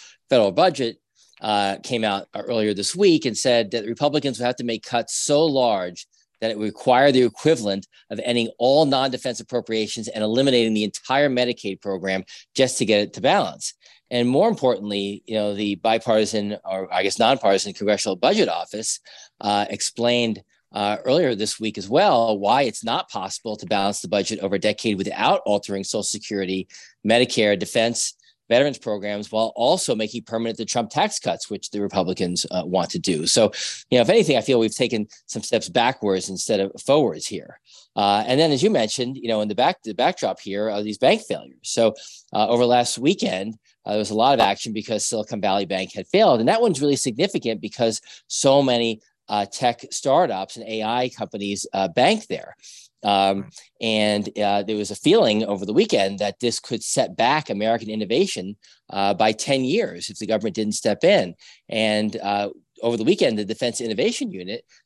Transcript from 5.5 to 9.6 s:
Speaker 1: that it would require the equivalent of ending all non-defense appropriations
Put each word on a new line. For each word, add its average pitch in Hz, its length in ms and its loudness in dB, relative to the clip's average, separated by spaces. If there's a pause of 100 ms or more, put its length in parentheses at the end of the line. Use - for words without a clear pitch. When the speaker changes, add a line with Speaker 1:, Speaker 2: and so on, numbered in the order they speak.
Speaker 1:
that 110 80 0
it 104 80 -6
would 110 60 -2
require 127 480 4
the 127 100 6
equivalent 113 640 0 (240)
of 107 120 -8
ending 120 360 0
all 135 260 4
non-defense 131 560 -2
appropriations 110 680 -4